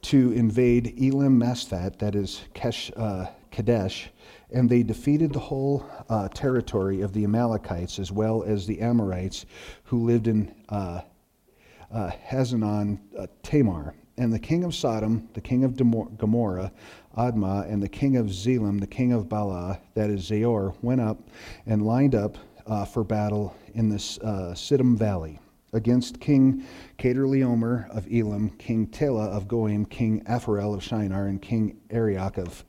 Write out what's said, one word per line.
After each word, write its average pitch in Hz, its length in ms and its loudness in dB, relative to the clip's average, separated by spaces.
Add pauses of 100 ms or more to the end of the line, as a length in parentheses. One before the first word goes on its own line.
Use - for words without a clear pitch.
to 127 280 4
invade 120 680 2
Elam 135 380 6
Masphat, 104 600 -2
that 104 160 -2
is 98 260 -2 (120)
Kesh-, - 420 -6
uh, 98 320 -4 (240)
Kadesh, 113 580 0 (420)
and 123 180 4
they 120 120 6
defeated 143 520 2
the 135 60 -4
whole, 139 460 -2 (240)
uh, 107 200 0
territory 101 720 0
of 98 120 -4
the 104 100 0
Amalekites 104 760 -2
as 95 120 -6
well 110 320 0
as 98 220 -2
the 98 160 -4
Amorites 98 640 0 (380)
who 120 200 -2
lived 117 240 4
in, 107 260 0 (160)
uh, 90 320 -6 (880)
uh, 101 200 -4 (180)
Hazanon, 107 680 -2 (180)
uh, 95 100 -10 (160)
Tamar. 92 500 2 (240)
And 120 160 2
the 110 60 0
king 170 240 0
of 170 100 -4
Sodom, 110 600 -2
the 107 80 -10
king 127 220 0
of 127 120 0
Demo-, 113 420 2
Gomorrah, 104 540 0 (460)
Admah, 101 540 0
and 101 100 -2
the 101 80 -2
king 135 280 2
of 113 100 2
Zelim, 101 520 0
the 98 80 -4
king 123 260 0
of 104 160 0
Bala, 98 500 -4 (140)
that 107 160 0
is 98 200 -2
Zeor, 107 520 0
went 123 200 2
up 110 280 -4 (360)
and 107 200 2
lined 127 300 4
up, 107 220 -2 (280)
uh, 107 200 -4
for 113 180 -2
battle 104 520 -2 (200)
in 113 140 2
this, - 300 -4
uh, 95 340 -4
Siddim 127 420 4
Valley 92 440 -2 (340)
against 120 460 2
King 135 440 4 (340)
Chedorlaomer 127 920 0
of 101 220 -8
Elam, 107 460 0
King 113 300 -2
Tela 120 380 0
of 98 220 -4
Goim, 107 380 0
King 110 400 0
Apharel 104 480 0
of 95 100 -6
Shinar, 98 440 -2
and 98 140 -4
King 110 360 -2 (140)
Arioch 101 460 0
of 90 320 -8